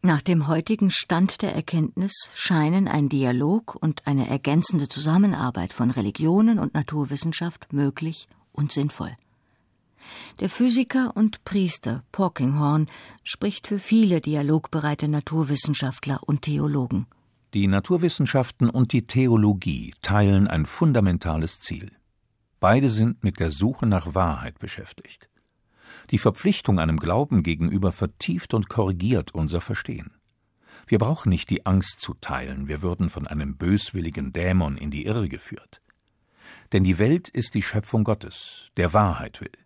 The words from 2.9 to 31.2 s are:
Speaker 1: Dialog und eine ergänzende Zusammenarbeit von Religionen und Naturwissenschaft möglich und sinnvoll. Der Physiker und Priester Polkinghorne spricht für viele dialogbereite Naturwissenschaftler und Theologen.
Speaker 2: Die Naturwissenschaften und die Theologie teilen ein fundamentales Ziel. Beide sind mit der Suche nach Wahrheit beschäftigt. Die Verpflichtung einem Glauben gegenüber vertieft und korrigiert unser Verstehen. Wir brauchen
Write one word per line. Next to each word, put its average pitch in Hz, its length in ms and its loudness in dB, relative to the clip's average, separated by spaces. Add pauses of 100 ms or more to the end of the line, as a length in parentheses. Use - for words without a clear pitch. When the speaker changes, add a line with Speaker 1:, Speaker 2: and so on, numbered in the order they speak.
Speaker 1:
Dialog 139 680 0
und - 320 -4
eine 139 220 0
ergänzende 143 600 0
Zusammenarbeit 151 840 0
von 120 180 0
Religionen 165 680 2
und 143 160 -4
Naturwissenschaft 151 1000 -4
möglich 143 560 -4 (240)
und 147 180 -2
sinnvoll. - 460 -4 (1200)
Der 190 100 -4
Physiker 247 680 0
und 214 280 0
Priester 185 680 -2
Polkinghorne 147 760 0 (380)
spricht - 420 -6
für 202 140 -4
viele 202 400 4
dialogbereite 151 880 0
Naturwissenschaftler 143 1160 -2
und 139 180 -2
Theologen. 143 640 -2 (480)
Speaker 2:
Die 98 120 2
Naturwissenschaften 131 1040 0
und 127 220 2
die 120 140 0
Theologie 107 960 2
teilen 101 440 6
ein 78 200 0
fundamentales 90 920 0
Ziel. - 320 -10 (680)
Beide 120 300 4
sind 110 340 0
mit 95 160 -2
der 85 100 2
Suche 98 360 -2
nach 87 280 0
Wahrheit 87 440 -2
beschäftigt. - 680 -16 (840)
Die 113 80 2
Verpflichtung 110 600 2
einem 80 200 2
Glauben 107 440 0
gegenüber 85 500 0
vertieft - 640 -4
und 107 140 0
korrigiert 95 680 -2
unser 82 260 -2
Verstehen. - 520 -8 (720)
Wir 110 120 2
brauchen 110 320 2